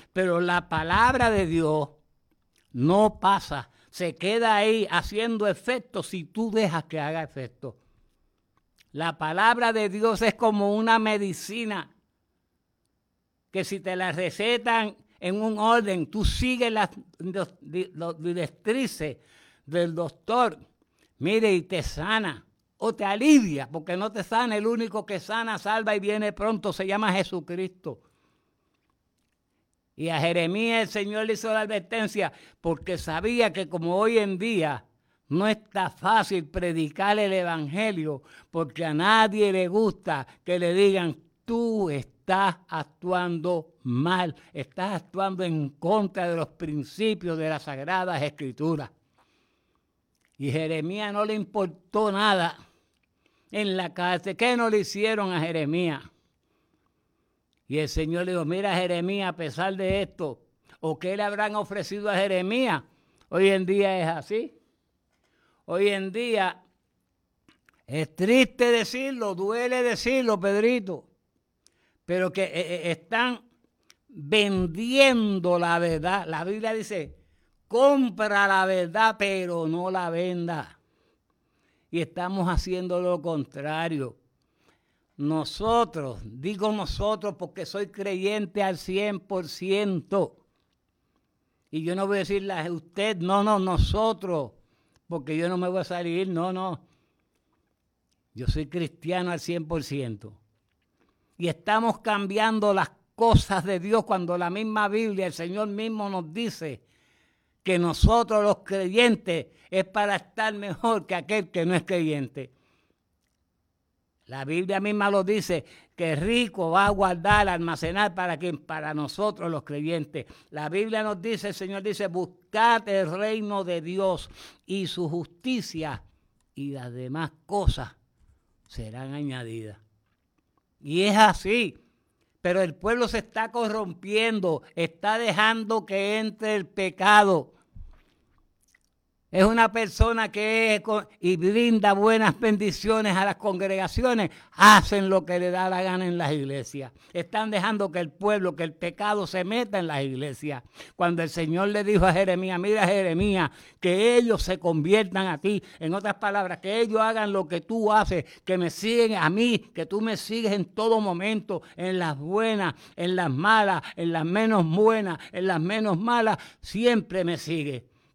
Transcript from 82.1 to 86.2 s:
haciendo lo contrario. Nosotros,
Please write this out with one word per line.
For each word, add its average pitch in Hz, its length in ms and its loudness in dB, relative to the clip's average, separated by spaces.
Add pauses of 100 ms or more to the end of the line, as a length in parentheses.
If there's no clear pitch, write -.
haciendo 180 500 -2
lo 180 220 0
contrario. 151 920 -6 (1040)
Nosotros, 156 1080 -2